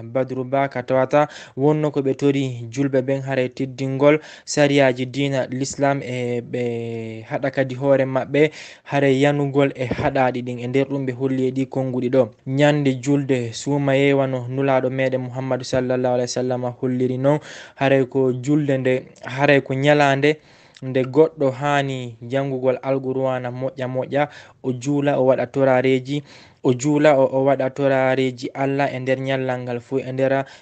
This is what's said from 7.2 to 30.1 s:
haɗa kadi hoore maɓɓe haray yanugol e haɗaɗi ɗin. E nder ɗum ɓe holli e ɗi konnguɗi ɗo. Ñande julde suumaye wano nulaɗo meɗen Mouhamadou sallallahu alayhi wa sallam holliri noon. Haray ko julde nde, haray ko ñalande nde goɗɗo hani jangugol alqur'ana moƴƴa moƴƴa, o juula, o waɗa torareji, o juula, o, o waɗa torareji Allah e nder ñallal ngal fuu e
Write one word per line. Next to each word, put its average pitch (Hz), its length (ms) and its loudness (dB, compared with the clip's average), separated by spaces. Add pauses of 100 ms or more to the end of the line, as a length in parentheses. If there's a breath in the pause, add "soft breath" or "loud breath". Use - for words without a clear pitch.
haɗa 139 240 -4
kadi 131 240 -2
hoore 135 300 2
maɓɓe 135 460 0 (340 loud breath)
haray 139 360 2
yanugol 139 540 2
e 131 120 -6
haɗaɗi 127 560 0
ɗin. 123 180 -8
E 120 60 -8
nder 135 200 0
ɗum 139 200 -4
ɓe 127 60 -4
holli 131 360 -2
e - 20 0
ɗi 131 160 -4
konnguɗi 127 440 -4
ɗo. 127 180 4 (180)
Ñande 139 560 2
julde 131 500 0
suumaye 139 600 0
wano 131 360 0
nulaɗo 131 420 0
meɗen 131 300 -2
Mouhamadou 127 440 -4
sallallahu 127 500 0
alayhi 123 160 -2
wa 127 120 -4
sallam 123 380 -2
holliri 127 380 -2
noon. 143 200 2 (360 loud breath)
Haray 135 320 2
ko 131 260 0
julde 139 460 0
nde, 127 240 0 (220)
haray 139 380 4
ko 139 120 -6
ñalande 143 640 4 (460 loud breath)
nde 131 200 -2
goɗɗo 139 480 2
hani 135 720 -2
jangugol 131 600 -2
alqur'ana 131 680 -2
moƴƴa 127 380 -8
moƴƴa, 131 400 -2 (340 loud breath)
o 131 100 -2
juula, 143 460 0
o 131 60 2
waɗa 123 220 4
torareji, 131 760 2 (400 loud breath)
o 131 120 2
juula, 147 420 4
o, 135 80 6
o 135 200 0
waɗa 131 260 2
torareji 131 840 0
Allah 139 380 -2
e 131 60 -8
nder 131 220 0
ñallal 131 420 -2
ngal 123 180 -6
fuu 135 180 -4
e 127 140 -6